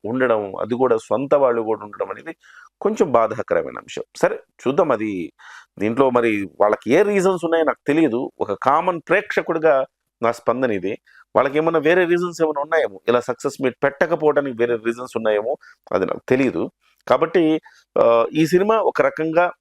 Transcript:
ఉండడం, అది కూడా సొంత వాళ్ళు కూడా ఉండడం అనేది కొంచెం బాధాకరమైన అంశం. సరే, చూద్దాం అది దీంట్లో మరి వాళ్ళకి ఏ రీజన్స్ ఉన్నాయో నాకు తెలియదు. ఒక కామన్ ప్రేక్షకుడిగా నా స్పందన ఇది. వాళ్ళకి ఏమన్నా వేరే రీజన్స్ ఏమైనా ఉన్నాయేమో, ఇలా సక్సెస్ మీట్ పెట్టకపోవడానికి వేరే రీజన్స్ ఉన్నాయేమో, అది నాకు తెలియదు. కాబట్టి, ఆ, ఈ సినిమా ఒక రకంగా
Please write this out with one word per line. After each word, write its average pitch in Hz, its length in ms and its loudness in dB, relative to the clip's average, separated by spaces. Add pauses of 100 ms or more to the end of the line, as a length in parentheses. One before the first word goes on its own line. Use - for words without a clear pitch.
ఉండడం, 110 500 -2
అది 107 200 -6
కూడా 123 220 2
సొంత 127 380 -2
వాళ్ళు 127 260 2
కూడా 110 240 -4
ఉండడం 98 240 -8
అనేది 131 240 -14 (480)
కొంచెం 208 300 0
బాధాకరమైన 104 680 0
అంశం. - 260 -12 (120)
సరే, - 240 0 (180)
చూద్దాం 147 340 0
అది 107 200 -2 (680)
దీంట్లో 117 300 2
మరి 120 220 2 (280)
వాళ్ళకి 107 340 2
ఏ 180 100 4
రీజన్స్ 190 420 0
ఉన్నాయో 165 180 0
నాకు 135 240 -2
తెలియదు. 143 520 0
ఒక 101 140 -4 (100)
కామన్ 165 380 0
ప్రేక్షకుడిగా 165 760 0 (460)
నా 117 100 2
స్పందన 120 400 -2
ఇది. 98 220 -4 (420)
వాళ్ళకి 135 220 2
ఏమన్నా 160 220 0
వేరే 170 260 2
రీజన్స్ 175 360 -2
ఏమైనా 151 200 0
ఉన్నాయేమో, 143 460 0
ఇలా 120 120 4
సక్సెస్ 131 420 -6
మీట్ 131 220 -2
పెట్టకపోవడానికి 147 760 0
వేరే 120 180 0
రీజన్స్ 117 420 -6
ఉన్నాయేమో, 110 360 0 (380)
అది 95 140 0
నాకు - 240 -6
తెలియదు. 127 340 2 (440)
కాబట్టి, 160 360 2 (520)
ఆ, - 100 4 (280)
ఈ 156 140 2
సినిమా 196 320 2
ఒక 180 220 0
రకంగా 160 440 0 (160)